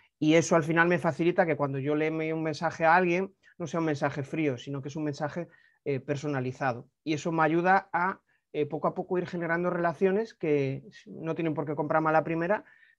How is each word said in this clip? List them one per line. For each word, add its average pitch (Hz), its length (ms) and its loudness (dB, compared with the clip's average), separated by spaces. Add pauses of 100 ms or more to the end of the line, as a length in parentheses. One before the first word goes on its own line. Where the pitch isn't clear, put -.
(180)
Y 156 160 4
eso 165 220 4
al 160 80 2
final 165 240 4
me 175 100 2
facilita 175 480 0
que 151 100 0
cuando 139 220 -4
yo 143 180 -2
le 156 120 0
envíe 160 240 -2
un 160 100 -4
mensaje 160 420 -2
a 160 100 6
alguien, 180 400 2 (240)
no 175 80 -6
sea 165 140 -4
un 165 60 0
mensaje 147 360 -2
frío, 147 360 -2
sino 139 240 -10
que 143 60 -12
es 139 80 -10
un 156 80 -4
mensaje, 151 440 -6 (360)
eh, 135 160 -2
personalizado. 135 880 -4 (140)
Y 156 120 -4
eso 160 180 -4
me 165 100 2
ayuda 175 500 4
a, 180 280 -2 (320)
eh, 151 140 0
poco 156 220 -4
a 156 60 -2
poco - 240 -4
ir 175 80 -2
generando 170 440 -2
relaciones 185 640 0
que 139 500 0 (220)
no 156 280 -6
tienen 160 200 -2
por 156 120 -4
qué 151 80 -4
comprarme 156 360 2
a - 20 4
la 156 120 4
primera, 165 400 -2 (340)